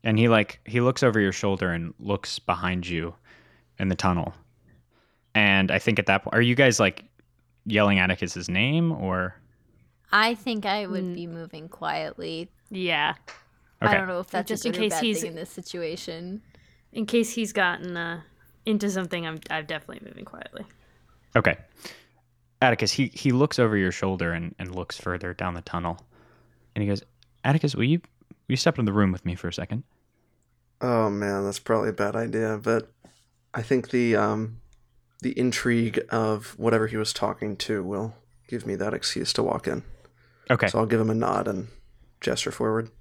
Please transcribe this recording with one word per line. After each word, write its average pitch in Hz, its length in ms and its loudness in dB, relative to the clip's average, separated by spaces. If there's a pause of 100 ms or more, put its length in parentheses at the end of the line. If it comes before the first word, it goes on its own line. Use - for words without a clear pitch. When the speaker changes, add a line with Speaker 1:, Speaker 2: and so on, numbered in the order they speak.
Speaker 1:
And 110 160 2
he, 117 100 6
like, 110 360 4
he 120 160 0
looks 123 220 2
over 113 180 4
your 98 120 4
shoulder 92 400 0
and 85 260 -4
looks - 400 -4
behind 90 500 -2
you 85 260 -4 (640)
in 98 100 0
the 92 60 2
tunnel. 90 380 0 (1000)
And 98 360 6
I 98 80 2
think 110 200 2
at 98 80 0
that 98 180 4
point, - 100 -4
are 113 80 6
you 120 120 4
guys, 123 260 6
like, 95 240 2 (640)
yelling 104 320 4
Atticus's 90 500 0
name, 143 440 0
or? 92 420 -4 (760)
Speaker 2:
I 220 220 2
think 220 320 -6
I 202 200 -2
would 190 180 -4
Speaker 3:
Mm. 180 100 -6
Speaker 2:
be 175 120 -10
moving 165 420 -14
quietly. 160 800 -6 (220)
Speaker 3:
Yeah. 170 440 0 (680)
Speaker 1:
Okay. 208 100 4
Speaker 2:
I 196 40 6
don't 190 120 0
know 180 120 -4
if 185 100 -10
that's 185 180 -2
Speaker 3:
Just 214 160 -4
Speaker 2:
a 247 40 0
Speaker 3:
in 214 40 0
Speaker 2:
good 180 60 -4
or 220 60 0
Speaker 3:
case 208 100 0
Speaker 2:
bad - 100 0
Speaker 3:
he's, 214 160 2
Speaker 2:
thing 165 100 -6
in 165 60 -12
this 165 140 -10
situation. 175 920 -10 (500)
Speaker 3:
in 220 140 -4
case 233 280 0
he's 214 180 -4
gotten, 180 440 -2
uh, 170 240 -6 (460)
into 208 240 0
something, 180 360 -4
I'm, 160 120 -6 (100)
I'm 156 160 -4
definitely 151 440 -10
moving - 160 -18
quietly. - 400 -16 (720)
Speaker 1:
Okay. 87 200 4 (1040)
Atticus, 117 320 4
he, 135 220 0
he - 180 0
looks 135 280 2
over 110 160 4
your 92 160 2
shoulder 90 400 -2
and, 82 260 -6
and 92 160 -10
looks 90 240 -10
further 90 340 -6
down 90 220 -4
the 85 80 -10
tunnel. 85 420 -6 (680)
And 107 80 -2
he 101 60 0
goes, 98 140 -2 (420)
"Atticus, 147 320 2
will 113 80 0
you, 156 160 4
will - 360 -20 (160)
you 131 40 2
step - 220 2
into 110 120 2
the 101 60 0
room 101 160 4
with 87 120 -6
me 90 120 -2
for - 120 -8
a 85 40 -6
second?" - 320 -6 (960)
Speaker 4:
Oh, 117 280 2
man, 101 360 0
that's 101 160 -4
probably 110 300 0
a - 40 -4
bad 104 220 0
idea, 110 460 0
but 113 280 0 (640)
I 117 80 -4
think 123 280 0
the, 120 260 4
um, 107 440 0 (640)
the - 160 -4
intrigue 117 720 0
of 110 480 -2
whatever 113 300 2
he 113 80 -6
was 107 160 -2
talking 104 460 -4
to 104 260 -4
will 104 300 -6 (340)
give 117 180 -8
me 104 80 -4
that 104 200 -4
excuse - 400 -4
to - 100 0
walk - 240 -2
in. - 160 -4 (680)
Speaker 1:
Okay. 120 180 4
Speaker 4:
So 110 120 2
I'll 110 60 2
give 110 140 2
him 110 100 2
a 110 40 2
nod 101 340 0
and 101 200 -4 (520)
gesture - 300 -2
forward. 113 400 -2 (100)